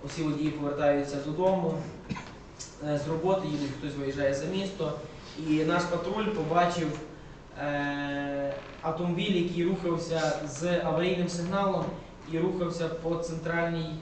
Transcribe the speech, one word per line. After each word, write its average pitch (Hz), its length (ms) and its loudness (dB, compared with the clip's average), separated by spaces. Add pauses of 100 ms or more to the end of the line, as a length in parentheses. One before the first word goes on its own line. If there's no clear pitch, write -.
усі 165 160 -4
водії 147 280 2
повертаються 143 640 2 (100)
додому, 170 480 4 (1120)
е, 147 160 2
з 151 40 -4
роботи, 165 400 2
їдуть, 143 300 -2
хтось 143 160 -6
виїжджає 139 400 0
за 151 120 -2
місто. 185 460 -2 (560)
І 156 160 6
наш 175 180 4
патруль 180 420 0
побачив, 165 760 2 (640)
е, 143 920 -2 (280)
автомобіль, 175 500 0 (100)
який 170 220 0
рухався 165 680 2 (140)
з 170 380 0
аварійним 175 440 2
сигналом 185 560 0 (480)
і 165 60 0
рухався 170 500 0
по 165 280 -2
центральній 165 760 0 (120)